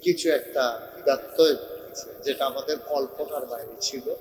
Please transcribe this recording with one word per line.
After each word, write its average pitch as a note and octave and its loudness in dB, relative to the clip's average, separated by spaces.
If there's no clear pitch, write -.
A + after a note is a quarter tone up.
কিছু F3 2
একটা C#3 2
ব্যত্যয় C#3+ 6
ঘটেছে - -10
যেটা C#3 0
আমাদের C3+ -2
কল্পনার C#3+ -2
বাইরে A#2 -10
ছিল। - -6